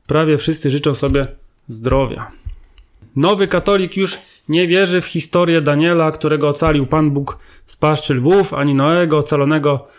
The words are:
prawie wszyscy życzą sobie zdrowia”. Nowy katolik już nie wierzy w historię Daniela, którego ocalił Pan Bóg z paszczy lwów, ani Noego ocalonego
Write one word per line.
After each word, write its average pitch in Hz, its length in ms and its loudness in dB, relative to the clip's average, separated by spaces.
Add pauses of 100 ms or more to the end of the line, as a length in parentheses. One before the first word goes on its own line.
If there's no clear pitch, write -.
prawie 156 300 2
wszyscy 151 340 -2
życzą 147 240 0
sobie 135 320 -2 (400)
zdrowia”. 120 640 -4 (840)
Nowy 190 320 0
katolik 190 500 -2
już 190 200 -2 (320)
nie 170 180 2
wierzy 180 340 2
w - 40 -6
historię 170 560 0
Daniela, 156 500 2
którego 151 380 0
ocalił 147 380 0
Pan 156 240 2
Bóg 139 280 -4 (280)
z - 80 -18
paszczy 151 380 0
lwów, 165 400 2
ani 139 220 0
Noego 156 420 2
ocalonego 143 720 0 (120)